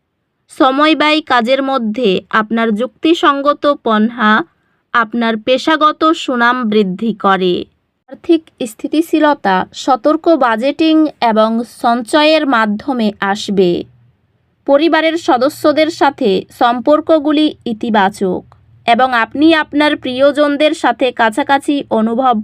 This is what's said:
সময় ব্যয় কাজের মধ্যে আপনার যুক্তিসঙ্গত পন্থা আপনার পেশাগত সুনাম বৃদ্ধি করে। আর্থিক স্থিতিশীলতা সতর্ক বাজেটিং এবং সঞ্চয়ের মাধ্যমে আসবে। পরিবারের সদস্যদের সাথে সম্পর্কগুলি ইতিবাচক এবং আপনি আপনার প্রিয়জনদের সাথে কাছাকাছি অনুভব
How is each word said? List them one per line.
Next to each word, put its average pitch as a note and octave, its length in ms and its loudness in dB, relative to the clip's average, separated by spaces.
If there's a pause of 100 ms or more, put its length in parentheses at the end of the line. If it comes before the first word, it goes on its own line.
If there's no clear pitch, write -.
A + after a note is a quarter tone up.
(500)
সময় D4 460 0
ব্যয় D4+ 260 0
কাজের B3+ 400 0
মধ্যে B3 480 -2 (200)
আপনার A3+ 440 -2
যুক্তিসঙ্গত C#4+ 880 -2 (180)
পন্থা A3 480 0 (640)
আপনার A3+ 440 -2
পেশাগত D4+ 640 0 (120)
সুনাম B3 420 0 (120)
বৃদ্ধি G#3+ 520 0
করে। F#3 340 0 (540)
আর্থিক D#4+ 340 -2 (240)
স্থিতিশীলতা D4+ 920 0 (200)
সতর্ক D4+ 480 0 (140)
বাজেটিং C4+ 580 0 (260)
এবং A3 280 2 (280)
সঞ্চয়ের D4+ 680 0
মাধ্যমে A3 640 -2 (120)
আসবে। G3 500 0 (960)
পরিবারের D#4 520 2
সদস্যদের D4+ 720 0
সাথে C4+ 400 -2 (280)
সম্পর্কগুলি D4 880 2 (180)
ইতিবাচক G3+ 760 -2 (440)
এবং A#3+ 280 2
আপনি A#3+ 400 0
আপনার D4+ 420 0
প্রিয়জনদের C#4+ 760 0
সাথে B3+ 380 -2
কাছাকাছি C4+ 600 -2 (160)
অনুভব A3+ 540 0